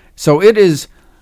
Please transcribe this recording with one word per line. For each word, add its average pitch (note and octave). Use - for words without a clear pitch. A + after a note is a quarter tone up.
So D3+
it G#3+
is F3